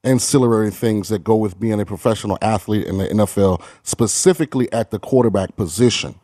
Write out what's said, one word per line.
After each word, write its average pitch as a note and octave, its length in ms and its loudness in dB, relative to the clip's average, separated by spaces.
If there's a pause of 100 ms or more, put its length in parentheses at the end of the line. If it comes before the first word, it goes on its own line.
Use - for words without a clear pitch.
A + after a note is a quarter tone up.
ancillary A#2+ 680 2
things G#2+ 400 -2
that G#2 120 -2
go A2 140 2
with G2+ 240 -2
being G#2+ 200 0
a G2+ 40 -2
professional G2+ 560 -4
athlete G#2+ 460 -2
in F#2+ 120 -4
the G2 100 -2
N G#2+ 120 0
F G#2 160 0
L, F#2+ 260 2 (200)
specifically - 880 0
at A2+ 180 -2
the G#2+ 80 -6
quarterback G#2 560 0
position. G2 680 0